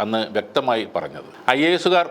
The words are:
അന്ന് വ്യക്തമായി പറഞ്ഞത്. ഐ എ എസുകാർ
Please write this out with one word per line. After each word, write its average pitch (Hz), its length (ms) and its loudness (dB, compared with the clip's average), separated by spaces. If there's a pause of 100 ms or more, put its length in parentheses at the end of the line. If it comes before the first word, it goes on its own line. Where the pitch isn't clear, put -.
അന്ന് 110 180 0 (140)
വ്യക്തമായി 117 480 0 (120)
പറഞ്ഞത്. - 340 -8 (260)
ഐ - 20 2 (120)
എ - 80 4
എസുകാർ 175 340 2